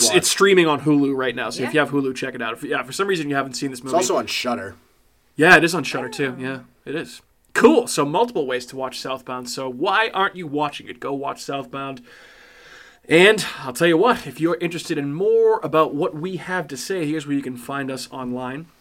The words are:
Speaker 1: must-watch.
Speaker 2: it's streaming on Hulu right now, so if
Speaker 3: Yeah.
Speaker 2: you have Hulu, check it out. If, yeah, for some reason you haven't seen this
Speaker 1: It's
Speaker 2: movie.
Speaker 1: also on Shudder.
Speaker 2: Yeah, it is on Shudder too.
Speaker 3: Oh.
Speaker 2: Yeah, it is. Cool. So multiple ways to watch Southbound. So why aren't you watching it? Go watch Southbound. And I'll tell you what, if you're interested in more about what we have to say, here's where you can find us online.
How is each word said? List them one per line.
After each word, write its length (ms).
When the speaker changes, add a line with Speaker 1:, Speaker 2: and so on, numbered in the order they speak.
Speaker 1:
must-watch. 140
Speaker 2:
it's 120
streaming 380
on 140
Hulu 340
right 200
now, 140
so 140
if 40
Speaker 3:
Yeah. 60
Speaker 2:
you 80
have 100
Hulu, 240
check 200
it 60
out. 120
If, 100
yeah, 200
for 100
some 140
reason 220
you 60
haven't 180
seen 180
this 80
Speaker 1:
It's 60
Speaker 2:
movie. 120
Speaker 1:
also 200
on 100
Shudder. 480
Speaker 2:
Yeah, 200
it 80
is 100
on 80
Shudder 260
too. 280
Speaker 3:
Oh. 40
Speaker 2:
Yeah, 180
it 100
is. 260
Cool. 340
So 180
multiple 420
ways 200
to 100
watch 220
Southbound. 500
So 200
why 440
aren't 240
you 100
watching 400
it? 140
Go 120
watch 280
Southbound. 600
And 380
I'll 140
tell 140
you 100
what, 300
if 140
you're 180
interested 380
in 160
more 500
about 300
what 220
we 220
have 320
to 80
say, 280
here's 220
where 80
you 60
can 160
find 340
us 200
online. 560